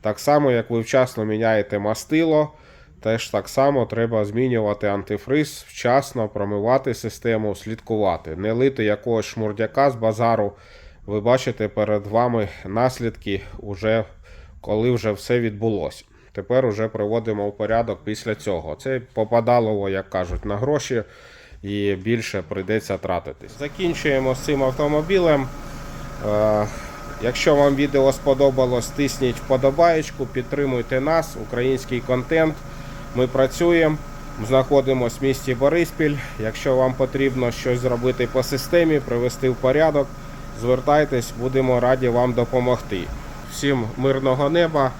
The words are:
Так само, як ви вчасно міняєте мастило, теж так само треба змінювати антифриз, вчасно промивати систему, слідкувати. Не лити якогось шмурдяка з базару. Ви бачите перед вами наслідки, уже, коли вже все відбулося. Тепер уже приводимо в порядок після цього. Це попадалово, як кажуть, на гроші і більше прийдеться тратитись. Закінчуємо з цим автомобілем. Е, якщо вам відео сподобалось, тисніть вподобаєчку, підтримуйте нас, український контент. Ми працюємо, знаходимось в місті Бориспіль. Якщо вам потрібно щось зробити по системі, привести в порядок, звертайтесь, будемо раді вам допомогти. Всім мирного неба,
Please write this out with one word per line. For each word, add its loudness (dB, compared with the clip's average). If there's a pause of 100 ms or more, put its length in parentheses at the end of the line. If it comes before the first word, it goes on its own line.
Так -4
само, 4
як 0
ви 0
вчасно 0
міняєте 0
мастило, 0 (480)
теж -2
так -4
само 2
треба 0
змінювати 0
антифриз, -2
вчасно 0
промивати 0
систему, -2
слідкувати. -4
Не -2
лити 0
якогось 0
шмурдяка 0
з -6
базару. 0 (540)
Ви -2
бачите 0
перед 0
вами 0 (160)
наслідки, -2 (180)
уже, -2 (560)
коли 0
вже 0
все -2
відбулося. -4 (280)
Тепер 0
уже -2
приводимо -2
в -8
порядок 0
після -4
цього. -6
Це -4 (140)
попадалово, 2
як -4
кажуть, -4
на -4
гроші -2 (600)
і -2
більше -2
прийдеться -2
тратитись. -6
Закінчуємо -2
з -8
цим 0
автомобілем. 2 (840)
Е, 2 (560)
якщо 2
вам 6
відео 4
сподобалось, 2
тисніть 0
вподобаєчку, 2
підтримуйте -2
нас, 0 (120)
український -2
контент. 0 (600)
Ми 2
працюємо, 2 (520)
знаходимось 2
в -2
місті 0
Бориспіль. 2 (260)
Якщо 0
вам 4
потрібно 0
щось -2
зробити 0
по 0
системі, 2
привести -2
в 0
порядок, 2 (540)
звертайтесь, 2
будемо 2
раді 2
вам 2
допомогти. 0 (520)
Всім 0 (120)
мирного 2
неба, 2